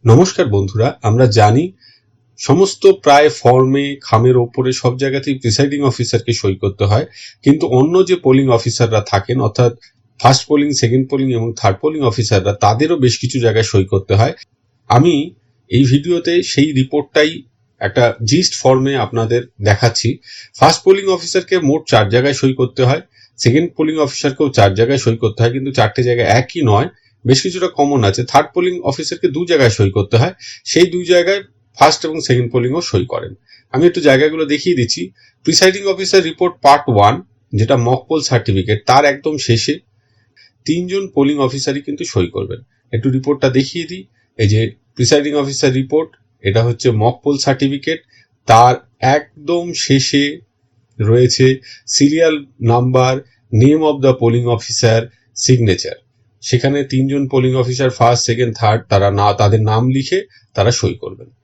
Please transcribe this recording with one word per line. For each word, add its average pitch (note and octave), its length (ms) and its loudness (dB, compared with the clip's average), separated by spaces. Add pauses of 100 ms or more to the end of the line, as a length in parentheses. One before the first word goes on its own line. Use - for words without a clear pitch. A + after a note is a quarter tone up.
নমস্কার E3+ 400 4
বন্ধুরা, G2+ 560 -2
আমরা A2+ 240 2
জানি A2 460 2 (680)
সমস্ত F3 480 2
প্রায় C#3+ 420 6
ফর্মে, C3+ 760 2
খামের B2 340 2
ওপরে B2+ 360 -2
সব B2+ 260 -4
জায়গাতেই C3+ 400 -4
প্রিসাইডিং C#3 440 -2
অফিসারকে A#2+ 500 -2
সই G2 240 -2
করতে G2+ 280 -4
হয়, G#2+ 220 0 (360)
কিন্তু D#3 240 2
অন্য E3 400 2
যে F3+ 100 0
পোলিং C3+ 320 2
অফিসাররা A2+ 520 0
থাকেন A#2 400 -4
অর্থাৎ A#2+ 380 0 (420)
ফার্স্ট C3 260 2
পোলিং, D3 260 0
সেকেন্ড C3 380 0
পোলিং C3+ 220 -2
এবং A2+ 240 -4
থার্ড G2 220 0
পোলিং D#3 240 -2
অফিসাররা, G#2+ 500 0
তাদেরও A#2+ 440 0
বেশ B2+ 220 0
কিছু B2 220 -4
জায়গায় A2 240 0
সই G2 200 0
করতে F#2+ 300 -2
হয়। A#2 180 2 (560)
আমি D3+ 460 2 (340)
এই C3+ 160 2
ভিডিওতে E3+ 580 0
সেই D3+ 300 -2
রিপোর্টটাই D3 680 -2 (360)
একটা A#2+ 360 0 (100)
জিস্ট D3+ 300 0
ফর্মে C3 420 0
আপনাদের A#2 460 -2 (200)
দেখাচ্ছি। G#2+ 560 0 (400)
ফার্স্ট D#3+ 260 2
পোলিং G3 220 4
অফিসারকে F3 520 -2
মোট D3 300 -2
চার G#2+ 200 2
জায়গায় B2+ 260 0
সই C3 200 0
করতে C3 300 -2
হয়, B2 160 0 (360)
সেকেন্ড D#3 400 0
পোলিং D#3 200 -2
অফিসারকেও C#3+ 520 -2
চার G2 260 2
জায়গায় A#2+ 240 0
সই A2+ 180 0
করতে A2+ 260 -4
হয়, A#2+ 100 0
কিন্তু C3+ 200 -6
চারটে A2+ 300 -2
জায়গায় A#2+ 260 0
একই C3 340 -2
নয়, A#2+ 260 2 (380)
বেশ C3 160 2
কিছুটা F3+ 260 -4
কমন C#3+ 360 0
আছে। G2 200 -2
থার্ড - 300 0
পোলিং F3 260 -2
অফিসারকে E3 480 -6
দু D#3+ 180 -4
জায়গায় C#3 240 2
সই G2+ 200 0
করতে G2+ 260 -2
হয়, D#3+ 180 0 (300)
সেই F3+ 220 2
দুই F3 180 -6
জায়গায় F3+ 380 0 (360)
ফার্স্ট D#3 260 2
এবং D#3 160 -6
সেকেন্ড A#2+ 320 -2
পোলিংও B2+ 280 -2
সই - 260 -4
করেন। - 280 -10 (380)
আমি D3+ 140 2
একটু F3 140 2
জায়গাগুলো D3+ 460 2
দেখিয়ে D3 300 -2
দিচ্ছি। D#3 340 -4 (320)
প্রিসাইডিং F#3+ 420 2
অফিসার F#3+ 380 0
রিপোর্ট E3+ 400 -4
পার্ট D3 260 4
ওয়ান, A2+ 340 2 (320)
যেটা A2 220 0
মক B2+ 320 -2
পোল D#3 140 -2
সার্টিফিকেট, G#2+ 640 -2
তার C#3 180 4
একদম C#3+ 320 -2
শেষে C3 420 -2 (880)
তিনজন F3+ 440 -4
পোলিং C#3+ 300 -2
অফিসারই C3+ 420 -4
কিন্তু - 240 -10
সই F2+ 240 -2
করবেন। - 320 -10 (320)
একটু A#2 180 -2
রিপোর্টটা C3+ 400 -2
দেখিয়ে C3+ 340 -2
দিই। F#3 200 -14 (320)
এই G#2+ 120 0
যে A2 220 0 (240)
প্রিসাইডিং D3 400 0
অফিসার C#3 380 -2
রিপোর্ট, C3+ 380 -4 (300)
এটা G2+ 220 0
হচ্ছে A#2+ 280 -2
মক A2+ 340 -2
পোল C#3+ 140 -2
সার্টিফিকেট, C#3+ 640 -4 (440)
তার A#2+ 280 6 (260)
একদম D3+ 720 -4
শেষে C#3+ 640 -2 (640)
রয়েছে B2+ 600 2 (260)
serial D#3 480 0 (280)
number, B2+ 580 0 (320)
name C#3 300 4
of D3 200 0
the C3 180 4
polling A#2 260 0
officer, A2+ 520 0 (380)
signature। A#2 640 -2 (420)
সেখানে C#3 420 -2
তিনজন C3+ 440 -2
পোলিং B2+ 260 0
অফিসার B2+ 360 -2
ফার্স্ট, A#2+ 340 0
সেকেন্ড, A#2 320 -4
থার্ড, A2 320 0
তারা G2+ 220 2
না, G2+ 220 0
তাদের G#2+ 300 2
নাম A2 280 0
লিখে C3+ 360 -4 (280)
তারা G#2+ 160 0
সই - 240 -2
করবেন। - 340 -16 (160)